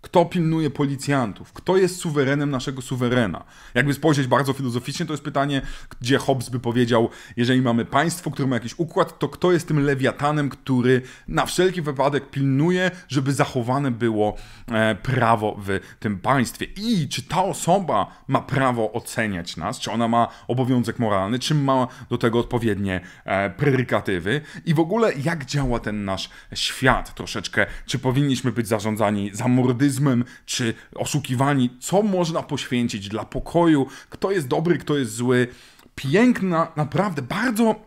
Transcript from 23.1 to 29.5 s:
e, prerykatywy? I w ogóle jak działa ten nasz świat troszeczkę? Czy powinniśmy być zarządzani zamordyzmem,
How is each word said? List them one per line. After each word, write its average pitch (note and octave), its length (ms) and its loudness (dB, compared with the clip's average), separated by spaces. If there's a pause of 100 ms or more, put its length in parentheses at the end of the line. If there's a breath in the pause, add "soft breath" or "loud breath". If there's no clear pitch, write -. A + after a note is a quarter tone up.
e, G2 260 0
prerykatywy? A#2 920 0 (260 loud breath)
I E3 80 2
w D3+ 60 4
ogóle G#3 320 2 (120)
jak E3 200 -2
działa B2+ 360 -2
ten G#2 240 -4
nasz F#2+ 260 -6 (240 loud breath)
świat - 600 0
troszeczkę? G2+ 520 -4 (200 loud breath)
Czy A#2+ 120 -4
powinniśmy B2+ 540 0
być G#2+ 160 -4
zarządzani G#2 640 0
zamordyzmem, B2 640 2 (480 loud breath)